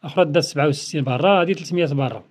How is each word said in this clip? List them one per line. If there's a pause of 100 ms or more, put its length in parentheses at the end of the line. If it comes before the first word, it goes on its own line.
أخرى
دات
سبعة
وستين
برا،
هادي
تلتمية
برا